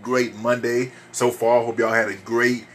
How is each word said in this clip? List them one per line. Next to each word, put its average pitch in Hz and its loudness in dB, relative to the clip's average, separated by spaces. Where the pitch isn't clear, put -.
great 120 -2
Monday 120 -2
so 123 0
far. 117 2
Hope 117 -4
y'all 113 2
had 110 2
a 101 -6
great 117 -2